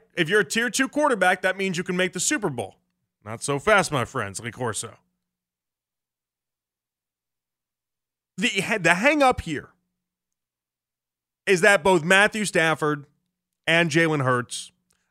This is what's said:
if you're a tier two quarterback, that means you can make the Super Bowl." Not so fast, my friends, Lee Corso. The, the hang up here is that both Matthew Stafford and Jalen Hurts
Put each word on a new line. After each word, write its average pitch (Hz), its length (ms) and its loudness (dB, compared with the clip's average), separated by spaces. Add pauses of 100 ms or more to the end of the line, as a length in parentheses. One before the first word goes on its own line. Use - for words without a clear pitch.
(160)
if 170 120 0
you're 202 120 2
a 202 60 2
tier 233 260 -2
two 262 160 -2
quarterback, 196 560 0
that 185 120 -2
means 190 220 -4
you 180 60 -6
can 180 120 -6
make 180 180 -2
the 185 60 -10
Super 208 300 -2
Bowl." 113 300 -10 (440)
Not 110 200 -12
so 143 160 -2
fast, 196 320 2
my 135 120 -2
friends, 101 360 -8
Lee 113 100 -12
Corso. 113 480 -8 (3500)
The, 208 420 -2
the 170 160 2
hang 285 260 2
up 254 200 2
here 143 280 -10 (1800)
is 185 160 2
that 202 220 4
both 185 200 4
Matthew 202 420 2
Stafford 156 600 -2 (600)
and 165 240 2
Jalen 156 320 2
Hurts 123 480 -4 (400)